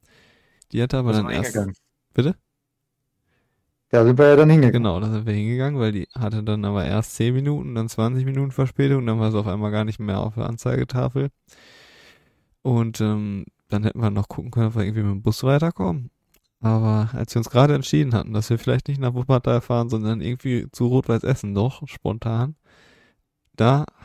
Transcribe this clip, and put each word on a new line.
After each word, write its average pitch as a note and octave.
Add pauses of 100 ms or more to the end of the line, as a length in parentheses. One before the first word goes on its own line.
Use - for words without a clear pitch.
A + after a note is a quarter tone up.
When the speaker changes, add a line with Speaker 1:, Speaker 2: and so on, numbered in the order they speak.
(720)
Speaker 1:
Die A2+
hatte B2+
aber A#2+
Speaker 2:
Da A2
sind G#2
Speaker 1:
dann -
Speaker 2:
wir A1+
Speaker 1:
erst G#2+
Speaker 2:
hingegangen. G2 (380)
Speaker 1:
Bitte? C#3 (1500)
Speaker 2:
Da A#2
sind B2+
wir C#3+
ja C#3+
dann D#3
hingegangen. B2
Speaker 1:
Genau, F#2
da A2
sind A2
wir G#2+
hingegangen, B2+
weil A2
die G2
hatte A2
dann G#2+
aber G2+
erst G#2
zehn A#2
Minuten, C#3
dann A2
zwanzig B2+
Minuten C3+
Verspätung C3+
und A#2+
dann A2+
war A2
sie G#2+
auf G#2
einmal G#2
gar G#2+
nicht G#2+
mehr G#2
auf G#2+
der A#2
Anzeigetafel. B2+ (1300)
Und, A2+
ähm, G#2 (240)
dann G#2
hätten G#2+
wir G#2+
noch G#2
gucken -
können, A2+
ob A2+
wir A2
irgendwie G#2+
mit G2+
dem G2
Bus -
weiterkommen. D3+ (520)
Aber A2
als A#2+
wir A#2+
uns A2+
gerade C#3+
entschieden C#3
hatten, A2
dass G#2+
wir A#2
vielleicht B2+
nicht C#3+
nach B2
Wuppertal B2
fahren, A#2+
sondern A2
irgendwie B2
zu B2
Rot-Weiß B2
Essen G#2
doch, A#2+
spontan, A#2 (1000)
da C3+ (200)